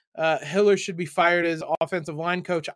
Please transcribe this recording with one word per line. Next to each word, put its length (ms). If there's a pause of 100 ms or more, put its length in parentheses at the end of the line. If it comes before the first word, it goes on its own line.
(160)
uh, 240
Hiller 380
should 180
be 100
fired 400
as 160 (200)
offensive 340
line 280
coach. 320